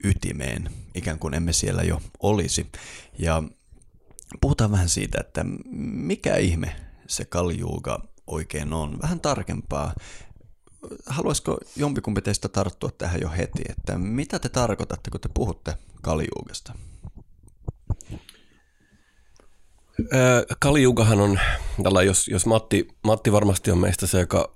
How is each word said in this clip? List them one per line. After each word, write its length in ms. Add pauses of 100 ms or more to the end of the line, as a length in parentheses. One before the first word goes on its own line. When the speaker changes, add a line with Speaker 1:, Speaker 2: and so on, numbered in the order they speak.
Speaker 1:
ytimeen, 680 (240)
ikään 240
kuin 160
emme 180
siellä 300
jo 200 (180)
olisi. 460 (520)
Ja 240 (1000)
puhutaan 320
vähän 160
siitä, 320
että 240 (480)
mikä 440
ihme 400 (300)
se 180
Kalijuuga 760 (260)
oikein 460
on. 300
Vähän 180
tarkempaa. 760 (1120)
Haluaisiko 520 (180)
jompikumpi 460
teistä 260
tarttua 500
tähän 220
jo 80
heti, 400
että 300
mitä 400
te 100
tarkoitatte, 640
kun 100
te 140
puhutte 400 (280)
Kalijuugasta? 680 (3250)
Speaker 2:
Ö, 460 (120)
Kalijuugahan 640
on, 200 (420)
tällä 200
jos, 260
jos 180
Matti, 420 (160)
Matti 280
varmasti 380
on 80
meistä 280
se, 140
joka 360